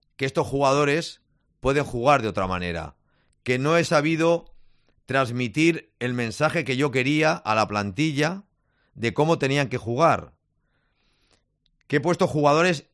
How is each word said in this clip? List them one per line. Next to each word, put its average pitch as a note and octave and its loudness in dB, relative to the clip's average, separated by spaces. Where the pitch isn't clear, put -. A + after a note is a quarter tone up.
que C3+ -4
estos C#3+ -2
jugadores C#3+ 0
pueden C#3 0
jugar C3+ 2
de A2 -2
otra F#2+ -2
manera? F2 -6
Que B2+ 0
no D3+ 2
he E3 2
sabido E3 0
transmitir B2+ 0
el B2 -2
mensaje C#3+ -2
que C3+ -4
yo C#3+ 0
quería D3 0
a G#2+ -4
la G#2+ 2
plantilla C#3+ -2
de A2+ -4
cómo D#3 2
tenían C3+ 0
que B2 -4
jugar. A#2+ -2
Que C#3+ -2
he D3 0
puesto E3+ 2
jugadores D3+ 2